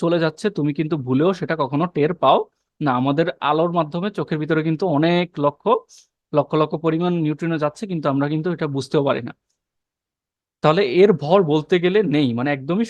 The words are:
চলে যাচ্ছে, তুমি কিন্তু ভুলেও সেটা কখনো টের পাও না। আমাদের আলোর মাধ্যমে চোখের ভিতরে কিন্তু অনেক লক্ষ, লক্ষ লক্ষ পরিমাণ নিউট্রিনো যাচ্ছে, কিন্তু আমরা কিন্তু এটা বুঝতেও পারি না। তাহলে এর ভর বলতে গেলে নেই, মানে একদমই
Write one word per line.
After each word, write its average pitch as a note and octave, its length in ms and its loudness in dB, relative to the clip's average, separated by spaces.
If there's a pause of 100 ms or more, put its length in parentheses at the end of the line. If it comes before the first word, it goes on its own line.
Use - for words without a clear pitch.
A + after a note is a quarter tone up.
চলে E3+ 220 0
যাচ্ছে, D#3 240 -4 (100)
তুমি D3 220 -2
কিন্তু D#3+ 160 -2 (100)
ভুলেও C3+ 340 2
সেটা E3 240 -4
কখনো C#3+ 220 -2 (100)
টের D3+ 160 0 (100)
পাও C#3 160 4 (480)
না। C#3 60 2 (100)
আমাদের C#3 260 0 (220)
আলোর D#3+ 280 0
মাধ্যমে E3+ 300 -4 (100)
চোখের E3 240 -4
ভিতরে D#3 260 0
কিন্তু D#3+ 160 -2 (140)
অনেক F3 300 2 (180)
লক্ষ, - 180 -2 (760)
লক্ষ C#3+ 140 0 (100)
লক্ষ D3+ 120 0 (120)
পরিমাণ E3 260 0 (140)
নিউট্রিনো D#3+ 380 -2
যাচ্ছে, D3 280 -6
কিন্তু D#3 220 -6
আমরা C#3 200 0
কিন্তু D#3 220 -2
এটা D#3+ 200 -4
বুঝতেও C#3 340 0
পারি C3 180 0
না। - 60 -12 (1300)
তাহলে D#3+ 200 4 (180)
এর G3+ 100 6 (120)
ভর E3+ 160 4 (120)
বলতে D#3 320 2
গেলে F#3 160 2 (160)
নেই, D3 120 2 (100)
মানে B2+ 180 -2
একদমই E3 340 -2